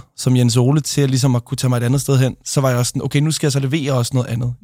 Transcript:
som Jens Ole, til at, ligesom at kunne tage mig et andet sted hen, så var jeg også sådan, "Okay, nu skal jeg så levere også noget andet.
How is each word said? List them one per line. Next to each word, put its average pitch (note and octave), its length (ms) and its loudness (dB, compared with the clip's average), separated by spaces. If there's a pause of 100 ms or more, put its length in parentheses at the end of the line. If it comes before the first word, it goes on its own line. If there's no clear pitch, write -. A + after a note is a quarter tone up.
(160)
som B2+ 200 0
Jens B2 220 4
Ole, C3+ 240 2
til - 200 -2
at, C#3 80 2
ligesom C3 260 2
at A#2+ 100 -4
kunne - 100 -8
tage B2+ 140 -2
mig B2 80 0
et A#2 60 -4
andet C3 180 0
sted C#3 180 0
hen, B2+ 160 0 (100)
så - 160 -2
var C3+ 80 2
jeg B2 80 0
også A#2+ 120 0
sådan, - 140 -6
"Okay, C#3 160 -2
nu D3+ 120 2
skal D3+ 160 -2
jeg C#3+ 40 0
så C3+ 80 0
levere C#3 340 -2
også A#2+ 200 0
noget B2+ 140 0
andet. B2 260 -4 (100)